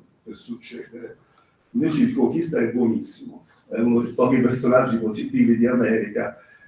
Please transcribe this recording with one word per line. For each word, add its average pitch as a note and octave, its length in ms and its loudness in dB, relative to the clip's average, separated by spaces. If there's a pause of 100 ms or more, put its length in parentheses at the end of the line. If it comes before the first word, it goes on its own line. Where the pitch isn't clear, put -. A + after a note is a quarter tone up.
(220)
per - 140 -16
succedere. A#2 800 -16 (540)
Invece C#3+ 340 0
il A#2 60 4
fuochista D#3+ 500 0
è A2+ 120 0
buonissimo, - 720 -4 (220)
è - 100 -8
uno A#2+ 240 2
dei - 100 -6
pochi B2+ 280 2
personaggi B2 580 2
positivi A2+ 580 2
di A#2 100 4
America A2 720 0 (300)